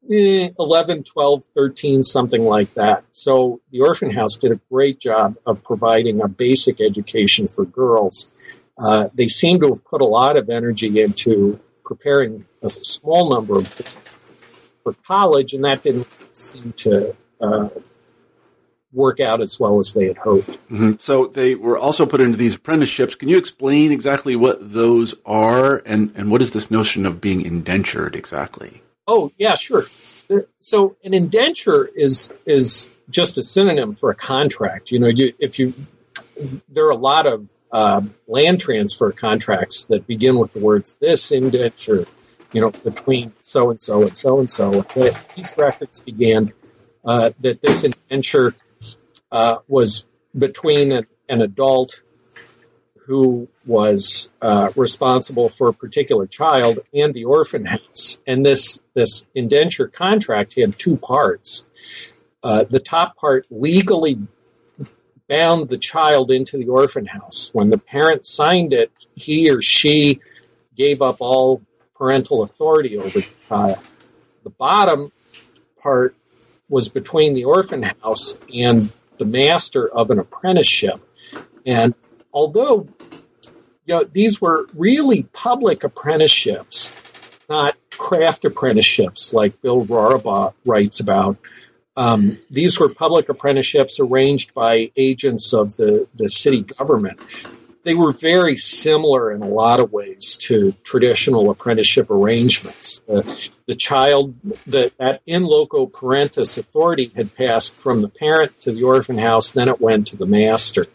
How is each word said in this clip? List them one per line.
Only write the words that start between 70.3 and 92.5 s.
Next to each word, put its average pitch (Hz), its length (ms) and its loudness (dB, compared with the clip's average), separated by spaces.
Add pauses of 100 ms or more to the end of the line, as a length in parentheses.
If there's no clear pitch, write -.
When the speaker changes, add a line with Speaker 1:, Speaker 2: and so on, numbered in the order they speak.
Speaker 1:
gave 139 240 0
up 127 200 0
all 131 420 2 (320)
parental 131 480 0
authority 151 540 0
over 98 240 -4
the - 80 -12 (120)
child. 101 380 -4 (640)
The 104 80 -18
bottom 156 640 0 (680)
part 127 340 0 (540)
was 131 200 -2
between 147 460 0
the 123 100 -4
orphan 151 380 0
house - 580 -2 (120)
and 117 380 2 (280)
the 107 60 -6
master 131 640 0
of 117 220 -2
an 107 80 2
apprenticeship. 185 800 -2 (640)
And 117 300 0 (380)
although, 165 560 0 (960)
you 170 80 -2
know, 165 100 0
these 208 360 0
were 160 340 0
really 226 480 2 (100)
public 240 520 -2
apprenticeships, - 1080 0 (560)
not 147 280 -2 (160)
craft 160 520 -2
apprenticeships - 880 0
like 107 300 0
Bill 123 240 0
Rorabaugh 110 680 0 (140)
writes 107 340 2
about, 98 380 0 (580)
um, 110 420 2 (120)